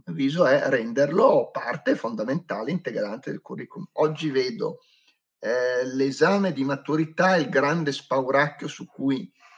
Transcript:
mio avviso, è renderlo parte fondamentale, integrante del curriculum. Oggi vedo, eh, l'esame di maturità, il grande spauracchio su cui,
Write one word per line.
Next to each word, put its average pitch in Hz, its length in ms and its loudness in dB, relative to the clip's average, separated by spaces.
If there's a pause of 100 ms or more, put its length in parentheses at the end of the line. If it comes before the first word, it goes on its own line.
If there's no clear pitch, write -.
mio 170 100 -10
avviso, 156 320 2
è 135 220 4
renderlo 139 840 2
parte - 460 -2
fondamentale, 113 760 -4
integrante 117 600 -6
del - 100 -10
curriculum. - 520 -14
Oggi 156 380 0
vedo, 127 500 -2 (580)
eh, 123 480 0
l'esame 147 680 2
di 135 100 -4
maturità, 156 720 0
il 143 120 0
grande 143 440 0
spauracchio 135 760 0
su - 180 -14
cui, 131 460 -4 (260)